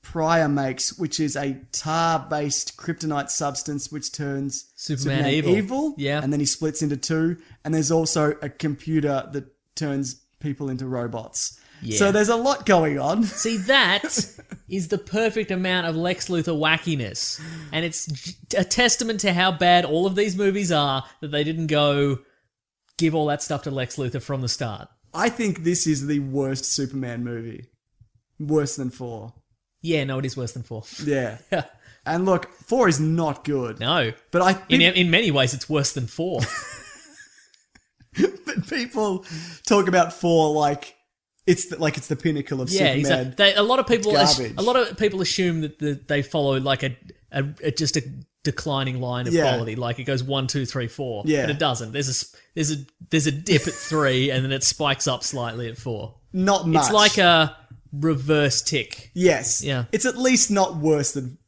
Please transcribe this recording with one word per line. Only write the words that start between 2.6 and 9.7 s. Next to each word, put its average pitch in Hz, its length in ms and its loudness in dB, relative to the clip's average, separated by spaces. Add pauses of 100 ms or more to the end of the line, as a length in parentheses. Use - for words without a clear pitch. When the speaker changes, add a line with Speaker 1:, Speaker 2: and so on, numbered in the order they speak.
Speaker 1:
kryptonite 156 520 -4
substance 143 640 -6
which 147 200 -8
turns 139 540 -6 (100)
Speaker 2:
Superman 139 440 -4
Speaker 1:
Superman 135 140 2
Speaker 2:
evil. 156 220 2
Speaker 1:
evil, 262 420 -2
Speaker 2:
Yeah. 143 260 -2
Speaker 1:
and 135 100 -2
then 147 60 0
he 147 60 0
splits 156 360 -2
into 147 160 -2
two. 165 400 0 (260)
And 156 100 -2
there's 160 180 0
also 156 500 2
a 147 80 -8
computer 147 840 -2
that 139 140 -8 (300)